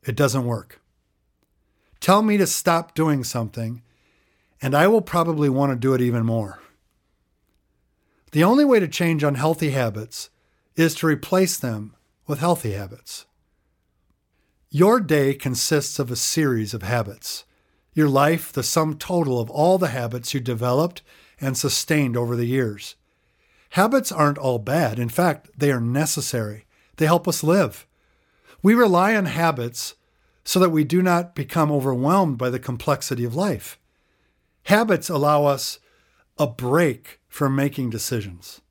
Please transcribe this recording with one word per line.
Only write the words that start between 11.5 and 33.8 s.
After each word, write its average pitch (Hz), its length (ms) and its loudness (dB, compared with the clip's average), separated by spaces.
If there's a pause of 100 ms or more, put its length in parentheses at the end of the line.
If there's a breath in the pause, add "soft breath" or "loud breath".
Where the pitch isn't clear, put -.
them 107 380 -8 (300)
with 143 140 -6
healthy 156 320 0
habits. 98 540 -14 (1400)
Your 196 300 4
day 143 360 2
consists 139 640 -2
of 127 100 -4
a 123 60 -6
series 117 580 -2
of 107 80 -8
habits. 104 640 -6 (480)
Your 151 160 2
life, 147 420 2
the 131 120 -4
sum 156 340 -2
total 151 420 -2
of 117 120 -4
all 170 260 2
the 175 120 0
habits 120 440 -6
you 143 60 -2
developed 123 640 -2 (360 soft breath)
and 135 180 -4
sustained 139 600 0
over 120 180 -2
the 120 100 -2
years. 120 500 -4 (760)
Habits 240 400 0
aren't 147 280 0
all 127 180 0
bad. 120 420 -2
In 117 100 -4
fact, 170 460 -2
they 143 160 2
are 123 100 0
necessary. 117 840 -4 (320)
They 156 80 2
help 165 220 4
us - 160 -4
live. 160 420 0 (760 soft breath)
We 208 120 6
rely 208 420 4
on 202 100 0
habits 123 680 -2 (500)
so - 140 0
that 180 100 6
we 156 160 2
do 170 160 2
not 175 340 0
become 151 360 0
overwhelmed 139 640 0
by 127 120 -2
the 123 100 -4
complexity 123 680 -4
of 117 100 -8
life. 170 420 -4 (880)